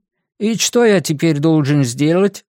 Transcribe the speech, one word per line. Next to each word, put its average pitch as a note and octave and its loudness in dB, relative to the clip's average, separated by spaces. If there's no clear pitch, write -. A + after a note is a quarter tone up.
И G#3+ -4
что - 0
я G#3 2
теперь D#3 -2
должен D3 2
сделать?" D#3 -2